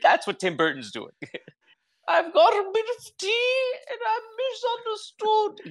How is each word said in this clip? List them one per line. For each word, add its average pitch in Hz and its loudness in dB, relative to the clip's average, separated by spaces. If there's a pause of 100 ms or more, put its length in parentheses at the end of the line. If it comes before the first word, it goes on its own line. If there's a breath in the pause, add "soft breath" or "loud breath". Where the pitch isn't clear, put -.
That's 165 4
what 202 -4
Tim 180 -2
Burton's 135 -2
doing. 110 -10 (100)
<laughs> - -18
I've 330 2
got 349 6
a 403 0
bit 440 0 (140)
of - -20
tea 494 0 (180)
and 480 -8 (100)
I'm 453 -2 (1300)
misunderstood. 403 -20